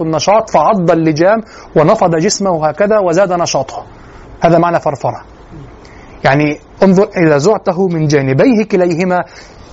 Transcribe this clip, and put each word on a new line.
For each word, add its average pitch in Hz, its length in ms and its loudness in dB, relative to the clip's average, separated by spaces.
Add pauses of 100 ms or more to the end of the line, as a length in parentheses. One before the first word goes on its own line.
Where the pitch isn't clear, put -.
النشاط 170 480 0
فعض 175 420 2
اللجام 165 500 0 (340)
ونفض 175 400 2
جسمه 170 520 -2
هكذا 208 320 0
وزاد 180 340 0
نشاطه. 160 520 -6 (560)
هذا 170 160 4
معنى 170 220 0
فرفر. 131 440 -6 (1000)
يعني 147 360 0 (240)
انظر: 196 260 4 (180)
"إذا 147 100 4
زعته 185 500 0
من 165 200 -2
جانبيه 151 580 2
كليهما"، 180 580 -2 (500)